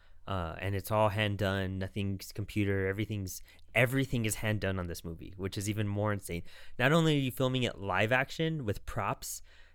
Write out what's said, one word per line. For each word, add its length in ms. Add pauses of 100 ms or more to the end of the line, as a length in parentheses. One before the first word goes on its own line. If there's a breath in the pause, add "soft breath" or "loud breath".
(260)
Uh, 320
and 160
it's 160
all 200
hand 280
done, 400
nothing's 540
computer, 540
everything's, 560 (320 soft breath)
everything 500
is 120
hand 240
done 180
on 80
this 180
movie, 320
which 220
is 100
even 180
more 280
insane. 280 (360 soft breath)
Not 140
only 240
are 40
you 100
filming 320
it 160
live 320
action 540
with 220
props 560 (320)